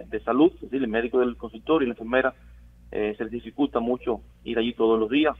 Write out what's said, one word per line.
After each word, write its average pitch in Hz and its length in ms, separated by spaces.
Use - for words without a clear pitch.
de 110 140
salud, 139 340
es - 80
decir, 135 200
el 117 60
médico 117 300
del 123 180
consultorio 120 480
y 120 40
la 117 40
enfermera, 127 400
eh, 107 280
se 120 60
les 110 60
dificulta 120 500
mucho 120 420
ir 117 140
allí 117 140
todos 113 260
los 110 120
días, 143 300